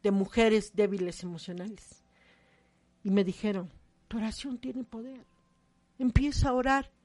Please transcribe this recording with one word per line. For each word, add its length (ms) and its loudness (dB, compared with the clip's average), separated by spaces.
de 100 2
mujeres 600 2
débiles 500 0
emocionales. 800 -12
Y 80 -2
me 140 4
dijeron, 440 -4
"Tu 100 -10
oración 400 -6
tiene 280 -8
poder, 400 -14
empieza 500 4
a 40 2
orar 380 2